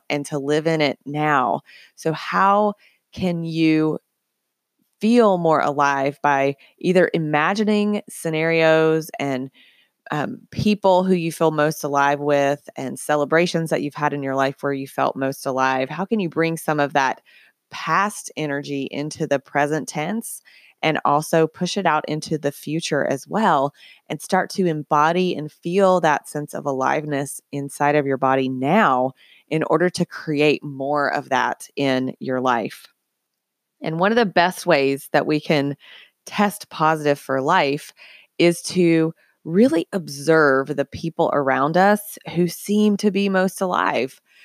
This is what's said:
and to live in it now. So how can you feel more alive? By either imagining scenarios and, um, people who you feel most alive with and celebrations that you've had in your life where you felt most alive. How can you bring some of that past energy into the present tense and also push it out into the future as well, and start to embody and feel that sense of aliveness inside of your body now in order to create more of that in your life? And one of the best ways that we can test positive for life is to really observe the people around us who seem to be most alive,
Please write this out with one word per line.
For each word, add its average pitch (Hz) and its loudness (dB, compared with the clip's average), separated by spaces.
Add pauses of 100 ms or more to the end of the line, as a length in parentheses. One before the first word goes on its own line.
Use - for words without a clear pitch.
and 143 -4
to 147 -6
live 151 0
in 160 0
it 143 0
now. 147 0 (340)
So 160 -4
how 196 2 (400)
can 175 -4
you 160 2 (1000)
feel 220 4
more 160 2
alive? 143 0
By 139 2 (220)
either 180 4
imagining 202 0
scenarios 160 2
and, 135 -4 (600)
um, 147 -6 (100)
people 190 2
who 190 2
you 165 -2
feel 160 2
most 156 0
alive 143 2
with 143 0
and 131 -8
celebrations 160 0
that 156 0
you've 143 -6
had 147 -2
in 143 -6
your 135 -4
life 135 -2
where 143 -2
you 135 -8
felt - -2
most 135 -4
alive. 131 0
How 160 -6
can 220 -2
you 175 -2
bring 165 -2
some 151 -2
of 143 0
that 135 0 (480)
past 190 -2
energy 143 -6
into 151 -6
the 139 0
present 147 -2
tense 185 -8 (400)
and 160 0
also 156 2
push 180 -6
it 190 -2
out 151 0
into 156 -6
the 143 -4
future 147 -4
as 135 -4
well, 160 0 (340)
and 165 -8
start - -2
to 190 -2
embody 160 2
and 151 -8
feel 185 2
that 151 2
sense 147 -8
of - -8
aliveness 139 -2 (100)
inside 143 -2
of 147 2
your 135 -2
body 135 2
now 135 2 (360)
in 160 -2
order 160 2
to 175 -2
create 147 0
more 143 -2
of 131 -4
that 123 -2 (100)
in 131 0
your 127 -4
life? 120 -2 (920)
And 160 -6
one 196 4
of 226 2
the 233 4
best 175 0
ways 139 2
that 147 2
we 151 0
can 143 0 (480)
test - -2
positive 151 0
for 135 -4
life 151 0 (440)
is 170 4
to 165 2 (300)
really 190 2
observe 143 2
the 139 -2
people 165 -4
around 139 0
us 202 2 (180)
who 170 0
seem 208 0
to 208 0
be 196 0
most 190 0
alive, 139 0 (260)